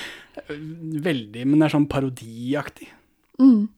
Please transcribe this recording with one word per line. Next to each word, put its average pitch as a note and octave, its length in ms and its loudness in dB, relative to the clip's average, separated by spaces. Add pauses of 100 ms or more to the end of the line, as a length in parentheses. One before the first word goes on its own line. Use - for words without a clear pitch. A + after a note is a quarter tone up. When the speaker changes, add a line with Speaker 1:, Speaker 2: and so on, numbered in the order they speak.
(480)
Speaker 1:
Veldig, D3+ 1000 -6
men D3 140 4
det D#3 80 4
er C#3+ 60 -2
sånn D3 160 2
parodiaktig. B2+ 1000 -6 (500)
Speaker 2:
Mm. A#3 380 6